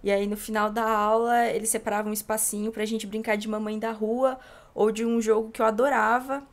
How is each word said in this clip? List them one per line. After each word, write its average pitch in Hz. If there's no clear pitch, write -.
E 202
aí, 202
no 208
final 214
da 220
aula, 226
eles 220
separavam 214
um 214
espacinho 214
pra 214
gente 214
brincar 214
de 208
mamãe 214
da 226
rua 233
ou 214
de 220
um 233
jogo 220
que -
eu 220
adorava 254